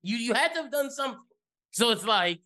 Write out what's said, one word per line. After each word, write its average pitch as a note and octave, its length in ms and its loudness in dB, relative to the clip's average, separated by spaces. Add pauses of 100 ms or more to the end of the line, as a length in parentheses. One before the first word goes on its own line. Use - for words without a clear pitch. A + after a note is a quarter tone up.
You, G3+ 140 -4
you A#3 160 -2
had E4 220 2
to E4 80 -4
have B3+ 80 -10
done C#4 200 -2
something. C4 300 -6 (500)
So A#3 200 2
it's G#3 120 -2
like F3+ 420 2